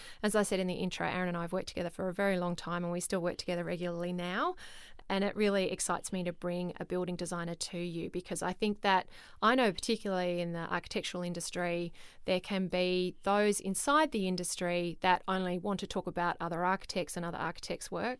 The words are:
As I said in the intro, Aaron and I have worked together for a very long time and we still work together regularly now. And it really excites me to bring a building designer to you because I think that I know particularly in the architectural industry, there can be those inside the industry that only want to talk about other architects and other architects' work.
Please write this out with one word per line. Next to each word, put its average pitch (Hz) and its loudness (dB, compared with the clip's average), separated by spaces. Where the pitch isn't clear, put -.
As 214 4
I 208 8
said 196 2
in 185 2
the 180 0
intro, 175 -2
Aaron 185 0
and 175 -2
I 170 -2
have 170 -4
worked 190 -2
together 175 -4
for 190 -4
a 180 -2
very 196 2
long 175 0
time 175 -4
and 175 -2
we 175 -2
still 185 0
work 170 -2
together 175 -2
regularly 175 -2
now. 185 0
And 190 2
it 202 0
really 202 4
excites - -2
me 185 0
to 175 0
bring 175 -2
a 175 -6
building 180 0
designer 170 -4
to - -4
you 170 -4
because - -4
I 180 0
think 208 0
that 190 4
I 220 6
know 254 6
particularly 180 0
in 170 -2
the 170 -4
architectural 180 -2
industry, 175 -2
there 185 2
can 190 0
be 180 2
those 208 4
inside 285 4
the 202 2
industry 175 0
that 185 6
only 185 2
want 190 -2
to 202 -6
talk - -2
about 175 0
other 170 0
architects 190 0
and 175 -4
other 175 -4
architects' - -4
work. 220 -4